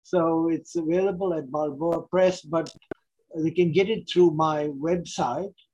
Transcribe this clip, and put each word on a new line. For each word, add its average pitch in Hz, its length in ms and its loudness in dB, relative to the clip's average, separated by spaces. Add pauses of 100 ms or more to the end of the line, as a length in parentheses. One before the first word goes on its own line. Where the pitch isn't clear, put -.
So 165 480 2
it's 160 260 -4
available 180 600 0
at 135 160 -6
Balboa 151 560 -2
Press, 180 340 2
but 156 320 -4 (640)
they 160 140 -2
can 175 200 2
get 190 200 2
it - 180 -4
through 175 220 6
my 151 380 0
website 165 840 -4 (200)